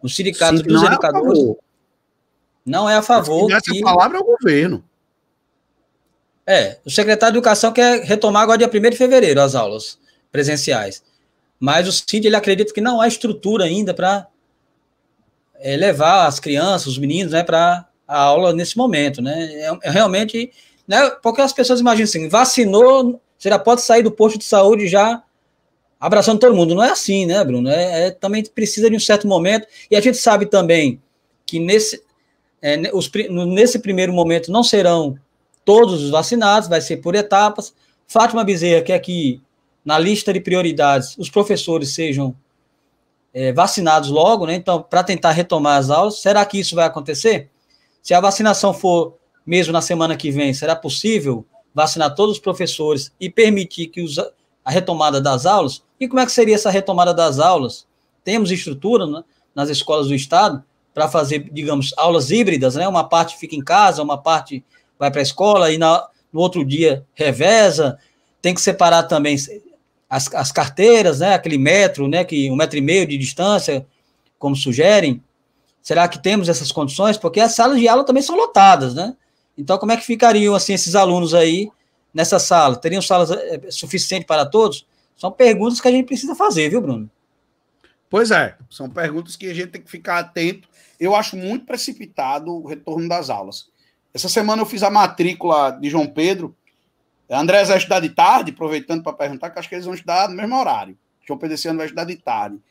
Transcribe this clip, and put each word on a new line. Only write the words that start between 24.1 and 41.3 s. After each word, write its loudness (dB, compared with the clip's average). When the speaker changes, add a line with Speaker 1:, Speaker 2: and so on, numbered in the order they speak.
Speaker 1:
posto 2
de -14
saúde 4
já 2
abraçando 2
todo 6
mundo. 2
Não 2
é 4
assim, -2
né, 0
Bruno? -2
É, 0
é, -2
também -4
precisa -2
de 0
um -2
certo 2
momento. 0
E 4
a 4
gente 2
sabe 2
também 2
que -8
nesse, 0
é, -2
ne-, -4
os -4
pri-, -6
no, -4
nesse 2
primeiro -2
momento 0
não 4
serão 2
todos 6
os -4
vacinados, 0
vai 0
ser -8
por -4
etapas. 0
Fátima 2
Bezerra 2
quer 0
que -4
na 0
lista 0
de -4
prioridades 0
os -12